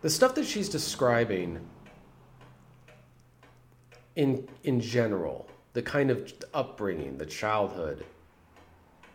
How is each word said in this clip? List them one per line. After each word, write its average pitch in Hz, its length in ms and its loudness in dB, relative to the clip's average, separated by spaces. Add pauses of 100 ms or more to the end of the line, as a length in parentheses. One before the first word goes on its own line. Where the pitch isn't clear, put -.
The 160 100 0
stuff 254 240 4
that 285 120 0
she's 208 220 -2
describing 104 920 2 (2500)
in, 135 320 2 (160)
in 127 160 2
general, 104 680 0 (260)
the 120 80 -2
kind 139 280 2
of - 220 -2 (200)
upbringing, 87 680 -4
the 78 80 -8
childhood, 92 800 -2 (1120)